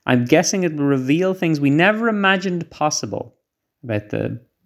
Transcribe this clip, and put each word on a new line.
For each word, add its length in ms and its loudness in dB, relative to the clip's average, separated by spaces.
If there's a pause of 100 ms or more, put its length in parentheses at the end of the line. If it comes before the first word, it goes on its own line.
I'm 180 2
guessing 380 2
it 140 -2
will 80 -2
reveal 500 0
things 260 0
we 100 2
never 380 2
imagined 640 -2
possible 640 -4 (460)
about 280 -6
the, 300 -4 (260)